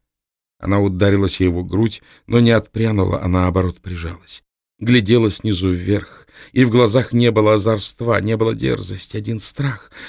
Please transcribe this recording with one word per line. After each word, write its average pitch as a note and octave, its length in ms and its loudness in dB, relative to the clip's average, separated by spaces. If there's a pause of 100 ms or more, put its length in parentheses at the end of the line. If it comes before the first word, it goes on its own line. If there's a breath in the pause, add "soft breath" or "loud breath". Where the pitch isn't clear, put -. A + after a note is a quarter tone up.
(580)
Она G2+ 220 -2
ударилась G2 640 2
о - 20 2
его F2+ 200 0
грудь, G#2+ 380 -2 (260 soft breath)
но A2+ 120 2
не A#2 120 6
отпрянула, G#2+ 720 0
а F#2 60 -4
наоборот F2+ 540 0
прижалась. F2 640 -12 (360)
Глядела A2+ 500 2
снизу F#2+ 400 -2
вверх, F2+ 580 -4 (240 loud breath)
и B2+ 140 4
в A#2+ 40 0
глазах A#2 440 2
не A#2 180 4
было G#2+ 220 4
озорства, A2 640 -2
не A2 160 -2
было A2+ 200 -2
дерзости, A2 600 -6
один A2 240 -6
страх. - 520 -8 (180 loud breath)